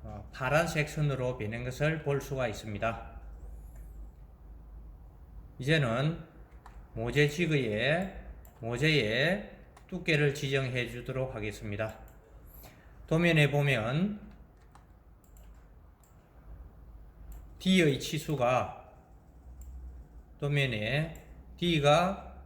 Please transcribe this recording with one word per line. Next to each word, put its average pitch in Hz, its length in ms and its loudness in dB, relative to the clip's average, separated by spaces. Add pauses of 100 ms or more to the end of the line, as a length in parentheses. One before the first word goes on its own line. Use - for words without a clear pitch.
어, 107 300 -10
파란색 151 560 2
선으로 127 500 0
변한 113 280 -4
것을 151 380 0
볼 143 180 0
수가 131 260 -2
있습니다. 110 720 -4 (2500)
이제는 143 640 2 (680)
모재 120 340 2
지그에, 147 880 2 (460)
모재의 135 960 2 (300)
두께를 151 460 2
지정해 131 560 0
주도록 127 460 -4
하겠습니다. 107 640 -4 (1080)
도면에 160 440 6
보면 143 720 2 (3500)
D의 165 400 6
치수가 123 960 0 (1500)
도면에 139 720 0 (440)
D가 170 880 4